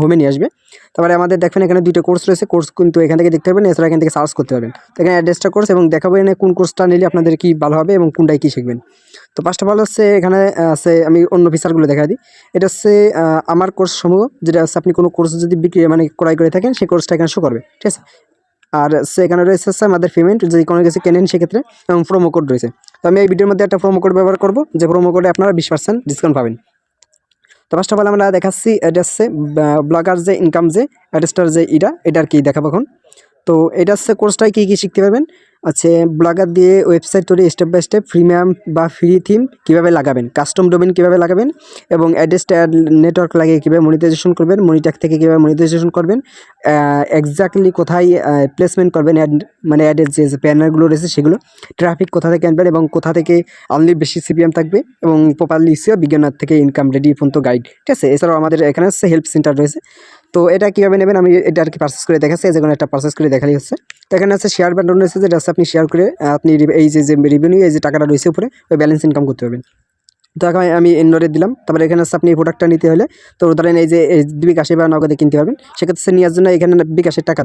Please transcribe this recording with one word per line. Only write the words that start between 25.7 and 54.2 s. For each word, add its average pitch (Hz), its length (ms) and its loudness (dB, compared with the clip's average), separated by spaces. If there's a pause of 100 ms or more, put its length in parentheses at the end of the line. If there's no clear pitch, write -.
পার্সেন্ট 208 260 -4 (120)
ডিসকাউন্ট 143 300 -2
পাবেন। 117 160 -4 (1120)
তো - 80 -8
first 190 160 -4
of 208 60 0
all 208 120 0
আমরা 202 140 2 (120)
দেখাচ্ছি, 190 320 -4 (180)
এটা 170 160 0
হচ্ছে, - 220 -4
আহ, 151 540 -2 (100)
ব্লগার 170 360 0
যে 196 80 0 (100)
ইনকাম 170 220 0 (100)
যে 214 60 0 (300)
অ্যাডস্টার 165 340 -2 (100)
যে 170 60 2 (140)
এটা, 175 140 2 (180)
এটা 160 140 0
আর 147 100 -2
কি 151 60 2 (100)
দেখাবো 147 240 -2
এখন। 202 120 -2 (640)
তো 170 60 2 (280)
এটা 180 140 0
হচ্ছে - 160 -4 (100)
কোর্সটায় 208 340 0
কী 214 140 2
কী 208 120 0
শিখতে 180 240 -6
পারবেন। 233 200 0 (440)
আচ্ছা, 165 200 -2 (300)
ব্লগার 170 380 0
দিয়ে 185 160 4 (140)
ওয়েবসাইট 175 420 0
তৈরি 185 140 2 (100)
step 165 200 -4
by 175 140 2
step, 208 240 -2
প্রিমিয়াম 175 360 2 (280)
বা 165 100 0 (100)
ফ্রি 175 140 0 (180)
থিম 214 140 2 (240)
কীভাবে 170 320 2
লাগাবেন, 131 280 -2 (120)
কাস্টম 147 340 -2
ডোমেন 180 240 2
কীভাবে 180 280 2
লাগাবেন 185 240 0 (480)
এবং 165 120 2 (100)
অ্যাড্রেস 165 320 0
অ্যাড 170 220 2 (320)
নেটওয়ার্ক 170 360 0
লাগিয়ে 160 240 2
কীভাবে 165 240 2
মনিটাইজেশন 160 500 0
করবেন, 175 200 0 (100)
মনিট্যাগ 160 360 0
থেকে 160 180 -2
কীভাবে 160 240 4
মনিটাইজেশন 165 520 0
করবেন, 175 220 0
আহ, 147 840 -2 (160)
exactly 180 500 0 (100)
কোথায়, 175 360 0
আহ, 143 300 0 (100)
প্লেসমেন্ট 180 400 0
করবেন 160 240 2
অ্যাড, 151 140 0 (360)
মানে 151 180 2
অ্যাডের 151 280 0
যে, 151 160 2
যে 143 120 -4
ব্যানারগুলো 156 480 2
রয়েছে 156 240 -2
সেগুলো, 151 200 0 (440)
ট্রাফিক 170 360 -2
কোথা 165 180 -2
থেকে 170 160 0
আনবেন 165 240 2
এবং 165 100 0 (120)
কোথা 165 220 -2
থেকে 170 180 0 (400)
আনলে 160 160 4 (100)
বেশি 151 240 -6